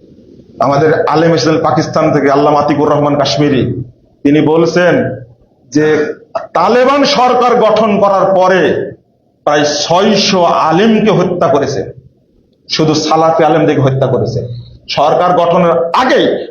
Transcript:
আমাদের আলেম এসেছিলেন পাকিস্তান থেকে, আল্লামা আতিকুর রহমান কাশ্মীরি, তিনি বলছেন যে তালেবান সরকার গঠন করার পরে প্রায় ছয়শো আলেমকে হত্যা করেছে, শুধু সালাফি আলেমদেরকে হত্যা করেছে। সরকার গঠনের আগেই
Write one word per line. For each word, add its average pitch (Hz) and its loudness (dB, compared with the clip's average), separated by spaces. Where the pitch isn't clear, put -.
আমাদের 151 0
আলেম 160 2
এসেছিলেন 156 0
পাকিস্তান 156 0
থেকে, 143 2
আল্লামা 147 2
আতিকুর 147 0
রহমান 143 0
কাশ্মীরি, 131 -2
তিনি 147 2
বলছেন 165 0
যে 151 0
তালেবান 247 2
সরকার 247 0
গঠন 214 2
করার 190 0
পরে 185 0
প্রায় 147 0
ছয়শো 190 0
আলেমকে 170 0
হত্যা 175 0
করেছে, 135 -4
শুধু 156 0
সালাফি 160 0
আলেমদেরকে 151 0
হত্যা 131 0
করেছে। 117 -4
সরকার 170 0
গঠনের 170 2
আগেই 185 0